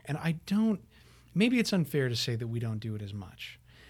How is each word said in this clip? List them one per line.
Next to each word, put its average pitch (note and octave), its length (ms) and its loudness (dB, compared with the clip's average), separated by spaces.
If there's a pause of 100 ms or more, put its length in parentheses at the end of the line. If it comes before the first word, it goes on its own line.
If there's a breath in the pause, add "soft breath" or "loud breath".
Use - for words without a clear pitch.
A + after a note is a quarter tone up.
And C#3+ 120 -4
I E3 180 -2 (100)
don't, G#3+ 340 2 (560 soft breath)
maybe A#3 240 4
it's - 140 2
unfair D3 360 2
to A#2+ 60 -2
say A#2 200 -2
that A#2 120 -4
we A#2 120 -4
don't A2+ 200 -2
do A2 160 -4
it G#2 60 -8
as G2+ 120 -8
much. - 460 -12 (300 loud breath)